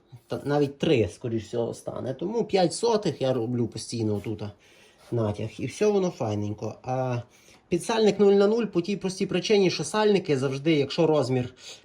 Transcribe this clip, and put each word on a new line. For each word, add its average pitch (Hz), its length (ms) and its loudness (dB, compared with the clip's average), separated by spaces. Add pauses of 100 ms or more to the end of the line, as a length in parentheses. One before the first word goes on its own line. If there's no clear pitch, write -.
(260)
та-, - 180 -8
навіть 143 340 0
три, 113 360 2
скоріш 113 300 -6
всього, 117 300 -4
стане. - 400 -8
Тому 208 300 -4
п'ять 185 300 2
сотих 208 480 0
я 131 100 2
роблю 120 340 -2
постійно 107 580 -4
тут 110 180 -6 (680)
натяг. 107 360 -2 (100)
І 107 80 -6
все 165 200 -2
воно 196 240 2
файненько. 107 720 -6
А... 127 360 -4 (520)
Підсальник 202 480 2
нуль 202 140 6
на 202 140 6
нуль 226 180 2
по 190 160 -2
тій 196 160 -2
простій 190 300 -4
причині, 185 440 2
що - 140 -4
сальники 196 540 2
завжди, 139 360 0
якщо 151 320 2
розмір 131 480 2 (300)